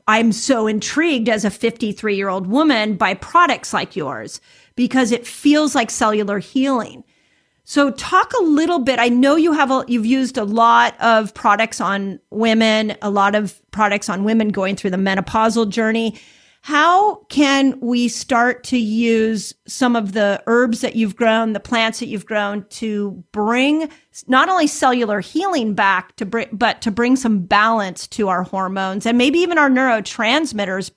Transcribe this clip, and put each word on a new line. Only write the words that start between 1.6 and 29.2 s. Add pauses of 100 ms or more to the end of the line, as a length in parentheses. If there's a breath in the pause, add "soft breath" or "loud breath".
woman
by
products
like
yours, (340 soft breath)
because
it
feels
like
cellular
healing. (580)
So
talk
a
little
bit.
I
know
you
have
a,
you've
used
a
lot
of
products
on (120)
women,
a
lot
of (100)
products
on
women
going
through
the
menopausal
journey. (460 loud breath)
How (100)
can
we
start
to
use (140)
some
of
the
herbs
that
you've
grown,
the
plants
that
you've
grown
to (120)
bring
s-,
not
only
cellular
healing
back
to
br-, (100)
but
to
bring
some
balance
to
our
hormones
and
maybe